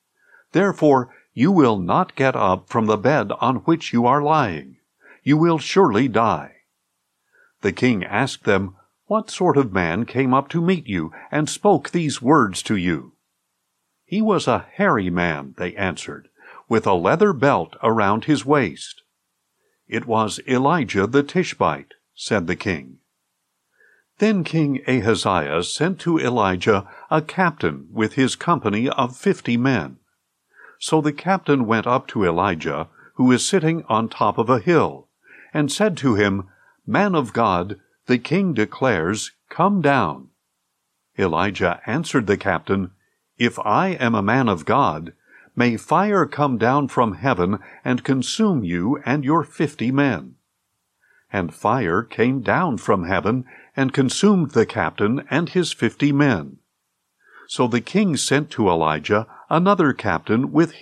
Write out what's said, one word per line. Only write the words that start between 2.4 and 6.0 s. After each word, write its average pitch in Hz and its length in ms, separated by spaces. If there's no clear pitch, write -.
from 117 160
the 107 140
bed 117 420
on 127 240
which 165 300
you 117 100
are 131 160
lying. 143 560
You 143 160
will 165 200
surely 139 500